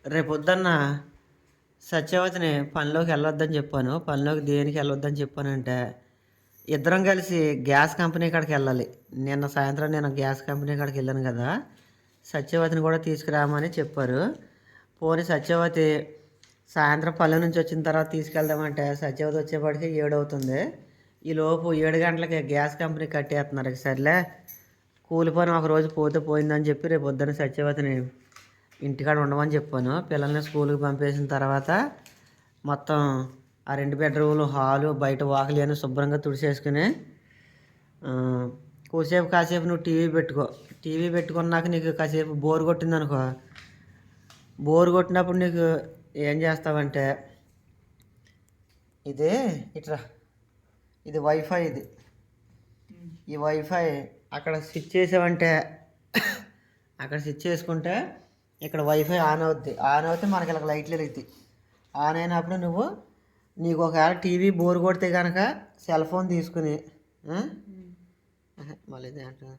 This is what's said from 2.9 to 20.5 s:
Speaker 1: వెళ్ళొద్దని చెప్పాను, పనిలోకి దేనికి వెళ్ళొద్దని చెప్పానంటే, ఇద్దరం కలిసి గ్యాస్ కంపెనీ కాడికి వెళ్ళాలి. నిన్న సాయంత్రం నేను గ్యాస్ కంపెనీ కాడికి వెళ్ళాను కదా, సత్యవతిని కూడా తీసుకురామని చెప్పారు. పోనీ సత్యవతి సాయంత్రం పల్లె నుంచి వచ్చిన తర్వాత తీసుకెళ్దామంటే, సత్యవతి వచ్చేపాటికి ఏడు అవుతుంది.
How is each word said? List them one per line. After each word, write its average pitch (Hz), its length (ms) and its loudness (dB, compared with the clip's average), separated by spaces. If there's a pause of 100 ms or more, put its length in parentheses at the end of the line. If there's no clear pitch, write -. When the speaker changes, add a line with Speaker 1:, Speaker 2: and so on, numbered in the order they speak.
Speaker 1:
వెళ్ళొద్దని 151 440 0
చెప్పాను, 143 440 -2
పనిలోకి 147 420 -2
దేనికి 143 360 0
వెళ్ళొద్దని 143 380 -2
చెప్పానంటే, 135 880 -4 (680)
ఇద్దరం 165 360 2
కలిసి 175 580 2
గ్యాస్ 143 360 4
కంపెనీ 165 320 0
కాడికి 156 220 0
వెళ్ళాలి. 135 460 0 (160)
నిన్న 139 340 -2
సాయంత్రం 143 440 0
నేను 147 180 0
గ్యాస్ 135 380 -2
కంపెనీ 143 300 -4
కాడికి 139 200 -4
వెళ్ళాను 131 260 -2
కదా, 131 400 -2 (600)
సత్యవతిని 160 560 0
కూడా 160 160 2
తీసుకురామని 147 720 0
చెప్పారు. 151 680 -2 (640)
పోనీ 165 220 2
సత్యవతి 160 920 2 (540)
సాయంత్రం 156 500 2
పల్లె 160 200 6
నుంచి 165 200 2
వచ్చిన 160 220 0
తర్వాత 156 300 0
తీసుకెళ్దామంటే, 151 840 -2
సత్యవతి 151 420 -4
వచ్చేపాటికి 151 480 -2
ఏడు 151 300 0
అవుతుంది. 143 580 -2 (520)